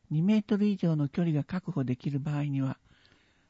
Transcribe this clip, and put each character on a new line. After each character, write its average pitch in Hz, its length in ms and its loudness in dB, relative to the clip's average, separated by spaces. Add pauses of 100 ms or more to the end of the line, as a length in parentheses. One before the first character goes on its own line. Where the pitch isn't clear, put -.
(120)
二 156 100 2
メ 208 160 4
ー 214 60 4
ト 208 140 0
ル 208 100 2
以 202 100 0
上 165 180 2
の 143 140 0
距 170 140 -2
離 165 120 2
が 143 80 0
確 185 280 -6
保 139 120 -2
で 127 120 0
き - 160 -6
る 139 80 -2
場 147 180 -4
合 147 80 -2
に 139 160 -2
は、 131 160 -2 (720)